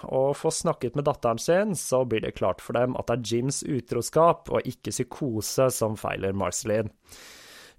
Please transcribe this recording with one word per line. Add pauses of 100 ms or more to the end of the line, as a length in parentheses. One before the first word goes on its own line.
og
får
snakket
med
datteren
sin,
så
blir
det
klart
for
dem
at
det
er
Jims
utroskap
og
ikke
psykose
som
feiler
Marceline. (840)